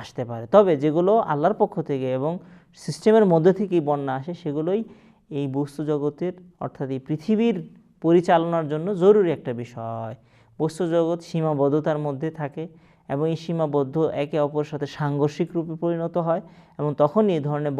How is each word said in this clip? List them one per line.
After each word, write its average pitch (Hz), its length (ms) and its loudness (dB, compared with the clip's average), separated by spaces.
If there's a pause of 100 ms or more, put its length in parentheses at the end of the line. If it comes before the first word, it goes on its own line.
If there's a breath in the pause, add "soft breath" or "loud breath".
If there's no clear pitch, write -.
আসতে - 300 -10
পারে। 117 140 -8 (100)
তবে 196 180 6 (100)
যেগুলো 165 300 2 (200)
আল্লাহর 160 300 2
পক্ষ 202 120 0 (160)
থেকে 131 180 -2 (100)
এবং 147 140 -2 (520 loud breath)
সিস্টেমের 214 480 4
মধ্যে 165 280 6
থেকেই 180 300 0
বন্যা 143 280 -2
আসে, 147 140 -8 (100)
সেগুলোই 160 380 -2 (580 loud breath)
এই 143 80 -2 (120)
বস্তু 143 220 -4 (100)
জগতের, 147 440 -2 (300)
অর্থাৎ 135 320 -8
এই 131 100 -8
পৃথিবীর 214 500 0 (480)
পরিচালনার 170 680 4
জন্য 156 140 -4 (160)
জরুরি 196 340 6
একটা 131 160 -6 (100)
বিষয়। 113 520 -10 (440 soft breath)
বস্তু 160 240 -2 (120)
জগৎ 170 240 2 (100)
সীমাবদ্ধতার 151 800 0
মধ্যে 143 220 -6 (120)
থাকে 151 240 -8 (480 soft breath)
এবং 143 120 -2 (100)
এই 156 100 -4
সীমাবদ্ধ 147 520 -2 (260)
একে 151 240 -4
অপরের 147 260 -4
সাথে 143 140 -6 (120)
সাংঘর্ষিক 147 580 -2
রূপে 165 260 -4
পরিণত 170 340 -4 (100)
হয় 165 160 0 (360 loud breath)
এবং 147 120 -2 (120)
তখন 151 200 4 (140)
এই 151 100 -2
ধরনের 147 340 -2